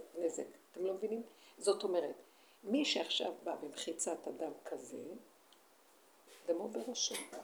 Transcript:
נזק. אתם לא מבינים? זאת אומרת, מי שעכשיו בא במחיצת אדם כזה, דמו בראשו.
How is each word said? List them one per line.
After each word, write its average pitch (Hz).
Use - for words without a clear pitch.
נזק. 160
אתם 180
לא 190
מבינים? 220
זאת 202
אומרת, 170
מי 262
שעכשיו -
בא 165
במחיצת 160
אדם 151
כזה, 123
דמו 180
בראשו. 226